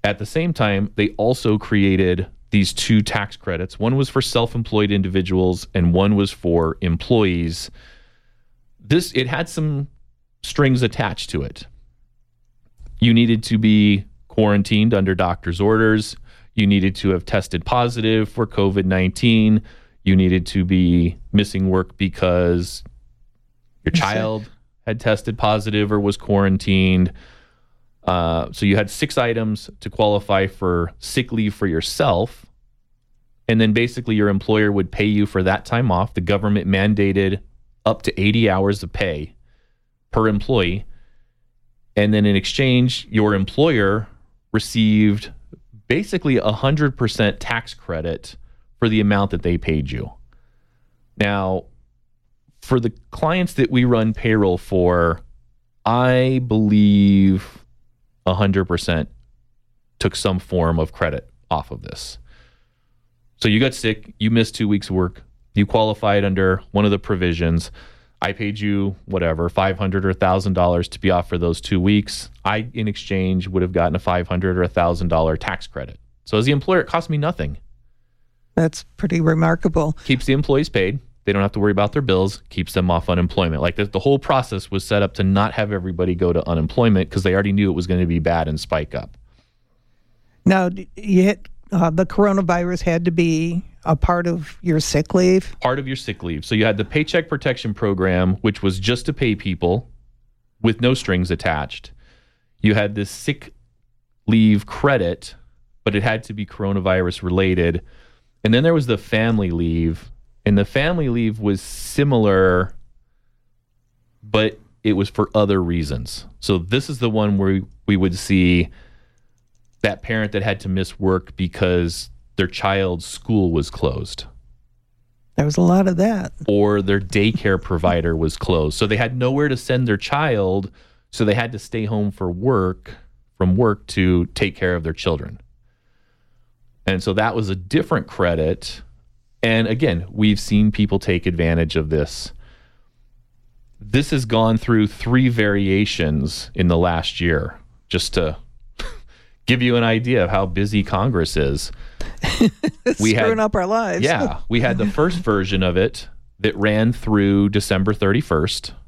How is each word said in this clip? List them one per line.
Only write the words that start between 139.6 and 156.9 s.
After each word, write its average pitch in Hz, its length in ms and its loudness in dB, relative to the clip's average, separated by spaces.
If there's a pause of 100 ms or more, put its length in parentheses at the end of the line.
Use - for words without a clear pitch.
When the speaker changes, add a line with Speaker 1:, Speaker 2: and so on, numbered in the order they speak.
Speaker 1:
again, 110 420 0
we've 107 300 2
seen 104 320 2
people 98 280 0
take 90 260 -2
advantage 82 500 0
of 78 140 0
this. - 420 -4 (1500)
This 113 320 -2
has 131 140 0
gone 113 320 2
through 110 300 2
three 127 420 2
variations 98 1300 0
in 90 140 2
the 85 80 4
last 85 420 0
year, 85 400 -2 (300)
just - 240 -4
to 80 240 -2 (420)
<laughs> - 640 -16
give 123 160 2
you 123 140 2
an 117 80 2
idea 113 400 2
of 87 60 0
how 98 160 0
busy 101 360 0
Congress 95 540 -2
is. 73 360 -2 (500)
Speaker 2:
<laughs> - 300 2 (360)
It's - 140 -2
Speaker 1:
We 220 140 2
had 226 80 0
Speaker 2:
screwing 220 160 0
up 214 160 0
our 180 100 0
lives. 202 380 -2
Speaker 1:
Yeah. 165 440 -2
We 117 140 0
had 117 160 0
the 107 80 0
first 165 320 0
Speaker 2:
<laughs> - 60 -6
Speaker 1:
version 95 400 0
of 90 140 0
it - 300 -2 (320)
that - 160 -2
ran 107 380 2